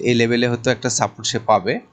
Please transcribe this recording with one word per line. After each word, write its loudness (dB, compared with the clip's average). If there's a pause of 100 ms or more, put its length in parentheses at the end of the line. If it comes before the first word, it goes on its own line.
এই 2
লেভেলে 2
হয়তো -4
একটা -4
সাপোর্ট -4
সে -2 (120)
পাবে, 2 (180)